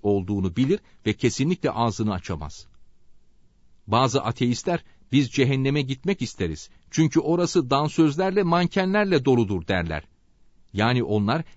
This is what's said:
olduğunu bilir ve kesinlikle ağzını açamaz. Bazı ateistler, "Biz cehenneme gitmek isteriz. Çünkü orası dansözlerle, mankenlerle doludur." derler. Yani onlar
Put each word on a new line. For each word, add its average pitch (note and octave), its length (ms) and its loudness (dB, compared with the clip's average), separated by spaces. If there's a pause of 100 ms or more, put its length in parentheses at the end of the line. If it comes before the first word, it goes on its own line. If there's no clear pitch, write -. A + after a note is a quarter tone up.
olduğunu G2 540 0
bilir C#3 240 0 (260)
ve G#2+ 60 0
kesinlikle C#3 580 0
ağzını A2+ 420 -2
açamaz. D#2+ 540 -10 (1200)
Bazı A2+ 360 2
ateistler, B2 640 -2 (280)
"Biz C3 180 2
cehenneme C3+ 520 2
gitmek C3+ 400 -4
isteriz. E2+ 480 -6 (200)
Çünkü D#3+ 300 2
orası D#3+ 500 0
dansözlerle, D#3 720 2
mankenlerle F#3 840 2
doludur." G#2+ 440 2
derler. E2 340 -2 (720)
Yani A#2 300 0
onlar G#2+ 420 0 (120)